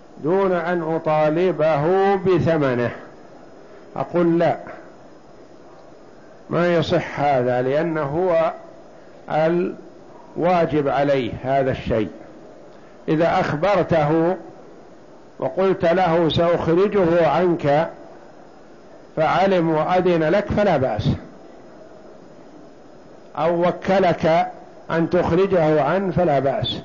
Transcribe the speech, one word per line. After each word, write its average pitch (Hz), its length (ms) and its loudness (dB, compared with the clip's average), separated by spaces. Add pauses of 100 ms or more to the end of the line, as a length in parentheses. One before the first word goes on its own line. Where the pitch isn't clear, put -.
(220)
دون 185 300 0
أن 170 440 -2
أطالبه 160 1160 2
بثمنه؟" 151 760 0 (1040)
أقول: 170 420 0
لا، 160 180 0 (1900)
ما 175 240 2
يصح 165 460 -2
هذا، 127 420 0
لأنه 156 400 -2
هو 165 500 0 (1800)
الواجب 156 520 0
عليه 135 440 0 (100)
هذا 131 280 0
الشيء. 113 380 -2 (1000)
إذا 165 320 2
أخبرته 165 960 0 (1000)
وقلت 185 460 -2
له: 170 440 2
'سأخرجه 170 1000 2
عنك'، 156 640 2 (1300)
فعلم 165 540 2
وأذن 170 520 0
لك 185 220 0
فلا 202 320 0
بأس، 131 320 -2 (2250)
أو 170 320 0
وكلك 175 800 2 (440)
أن 160 200 -2
تخرجه 170 720 2
عنه 180 300 0
فلا 147 260 2
بأس، 127 460 -2